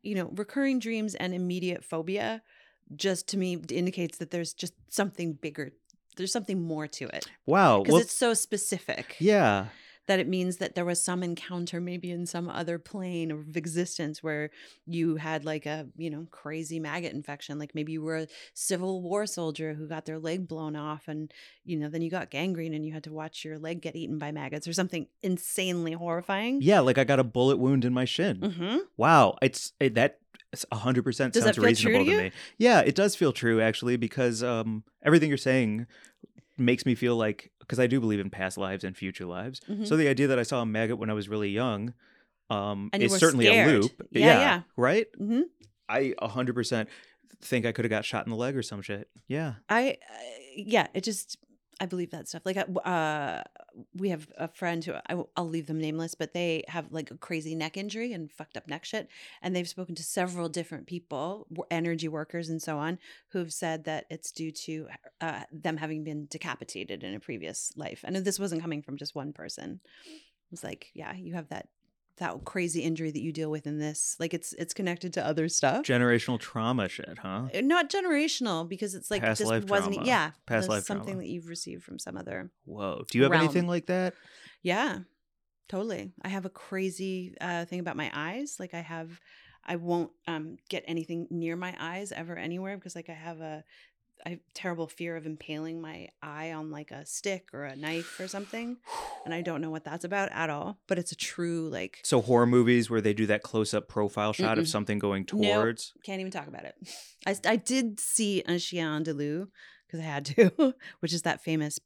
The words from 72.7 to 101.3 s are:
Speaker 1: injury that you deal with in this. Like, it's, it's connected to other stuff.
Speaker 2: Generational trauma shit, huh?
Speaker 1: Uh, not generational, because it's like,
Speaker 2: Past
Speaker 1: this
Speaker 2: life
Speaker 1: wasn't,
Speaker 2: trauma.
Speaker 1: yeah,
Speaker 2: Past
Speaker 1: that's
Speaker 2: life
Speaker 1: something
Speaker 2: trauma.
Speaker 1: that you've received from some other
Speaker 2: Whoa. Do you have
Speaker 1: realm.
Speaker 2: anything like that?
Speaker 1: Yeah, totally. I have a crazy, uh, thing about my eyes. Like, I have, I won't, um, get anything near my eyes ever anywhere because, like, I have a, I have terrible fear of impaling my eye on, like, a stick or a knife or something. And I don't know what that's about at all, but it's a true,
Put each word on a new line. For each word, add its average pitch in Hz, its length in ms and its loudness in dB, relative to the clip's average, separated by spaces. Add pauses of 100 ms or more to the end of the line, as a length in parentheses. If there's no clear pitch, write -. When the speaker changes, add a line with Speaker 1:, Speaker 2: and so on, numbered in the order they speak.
Speaker 1:
injury 160 300 -2
that 151 100 -6
you 160 100 -4
deal 156 180 -4
with 151 160 -4
in 151 140 -4
this. 151 400 -2
Like, 165 140 -4
it's, - 180 -6
it's - 220 -6
connected 175 400 -4
to 160 120 -2
other 156 220 2
stuff. 165 380 2
Speaker 2:
Generational 123 520 4
trauma 113 520 -2
shit, - 300 -10
huh? 98 360 -6
Speaker 1:
Uh, 196 60 0
not 311 280 4
generational, 285 800 0
because 190 260 -6
it's - 160 -12
like, 208 120 0
Speaker 2:
Past 110 180 2
Speaker 1:
this 107 80 2
Speaker 2:
life 113 220 2
Speaker 1:
wasn't, 101 240 2
Speaker 2:
trauma. - 140 -4
Speaker 1:
yeah, 170 240 2 (140)
Speaker 2:
Past 113 180 2
Speaker 1:
that's - 40 -2
Speaker 2:
life 107 160 2
Speaker 1:
something 101 300 -6
Speaker 2:
trauma. 185 80 -8
Speaker 1:
that - 80 -10
you've 170 180 -8
received 175 360 -12
from - 140 -16
some - 200 -10
other 92 340 -10 (140)
Speaker 2:
Whoa. 95 440 -6
Do 113 100 0
you 131 40 10
have 139 80 8
Speaker 1:
realm. 160 140 6
Speaker 2:
anything 175 220 2
like 175 180 -2
that? 185 300 -2 (460)
Speaker 1:
Yeah, 190 380 0 (720)
totally. 196 420 -6 (100)
I - 80 -8
have 190 160 -6
a 190 40 -6
crazy, 190 920 -6
uh, 170 240 -4
thing 180 160 -6
about 170 160 -6
my 151 180 -4
eyes. 202 460 -6
Like, 180 140 -12
I 170 80 -8
have, 165 380 -12 (440)
I 175 140 -6
won't, 175 340 -2 (160)
um, 160 300 -8 (100)
get - 200 -6
anything 165 420 -4
near 165 260 -4
my 180 240 -8
eyes 185 320 -8
ever 170 240 -10
anywhere 180 400 -6
because, 180 220 -14
like, 165 120 -12
I 165 40 -14
have 160 260 -12
a, 156 240 -10 (640)
I 175 60 -8
have 170 80 -10 (140)
terrible 165 340 -6
fear 170 280 -8
of 156 100 -10
impaling 156 540 -8
my 156 300 -14 (120)
eye 151 300 -10
on, 156 200 -10
like, 151 200 -14
a 147 140 -16
stick 190 480 -6
or 139 100 -10
a 135 140 -10
knife 165 420 -6
or 185 80 -8
something. 226 480 -8 (480)
And 165 100 -6
I 170 80 -4
don't 165 200 -4
know 160 80 -4
what 156 160 -8
that's 160 180 -8
about 196 300 -2
at 160 160 -2
all, 151 280 -6 (100)
but 180 120 2
it's - 140 -6
a - 20 -12
true, 170 540 -4